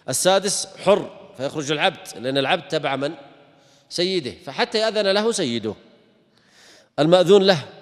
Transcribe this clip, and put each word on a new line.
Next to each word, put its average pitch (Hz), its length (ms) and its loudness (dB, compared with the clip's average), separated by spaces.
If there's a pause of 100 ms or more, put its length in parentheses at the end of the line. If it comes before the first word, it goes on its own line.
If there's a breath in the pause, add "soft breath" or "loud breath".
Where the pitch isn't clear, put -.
السادس 185 600 0 (160)
حر، - 520 0
فيخرج 139 360 -6
العبد، 156 440 -2
لأن 131 220 -4
العبد 143 300 -2
تبع 143 280 -4
من؟ 143 180 -6 (720 soft breath)
سيده، 175 460 -4 (100)
فحتى 208 340 -4
يأذن 214 280 0
له 208 260 2
سيده. 117 420 -4 (1200 soft breath)
المأذون 180 440 6
له 185 220 2 (180)